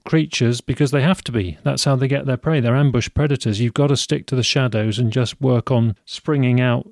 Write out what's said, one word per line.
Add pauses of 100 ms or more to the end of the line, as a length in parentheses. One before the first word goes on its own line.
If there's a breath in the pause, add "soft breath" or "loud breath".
creatures
because
they
have
to
be.
That's
how
they
get
their
prey.
They're
ambush
predators.
You've
got
to
stick
to
the
shadows
and
just
work
on (100)
springing
out